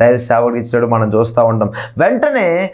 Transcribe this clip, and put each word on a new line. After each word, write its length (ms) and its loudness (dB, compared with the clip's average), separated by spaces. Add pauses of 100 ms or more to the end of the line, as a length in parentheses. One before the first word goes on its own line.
దైవ 160 4
సేవకుడికి 500 -2
ఇచ్చినట్టు 280 -2
మనం 140 0
చూస్తూ 360 0
ఉంటాం. 280 0 (260)
వెంటనే 760 0